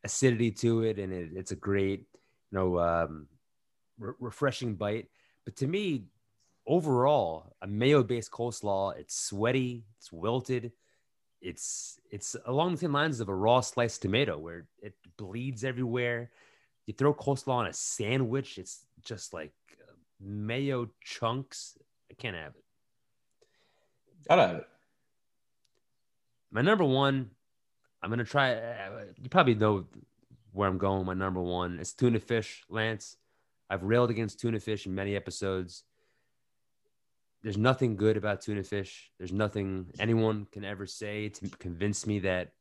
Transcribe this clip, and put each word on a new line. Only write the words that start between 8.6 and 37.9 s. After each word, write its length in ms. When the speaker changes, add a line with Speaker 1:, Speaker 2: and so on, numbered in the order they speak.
Speaker 1:
it's 220
sweaty, 680
it's 140
wilted, 580
it's, 580
it's 260
along 260
the 60
same 140
lines 280
of 80
a 60
raw 260
sliced 420
tomato 360
where 280
it 140
bleeds 480
everywhere. 680
You 80
throw 180
coleslaw 420
on 120
a 60
sandwich, 840
it's 280
just 300
like, 200
uh, 200
mayo 680
chunks. 760
I 40
can't 220
have 180
it. 100
Speaker 2:
Gotta 180
have 100
it. 120
Speaker 1:
My 100
number 220
one, 460
I'm 80
gonna 140
try, 300
uh, 500
you 80
probably 260
know 320
where 160
I'm 100
going. 280
My 80
number 260
one 380
is 140
tuna 280
fish, 480
Lance. 480
I've 140
railed 280
against 280
tuna 220
fish 260
in 80
many 220
episodes. 680
There's 140
nothing 400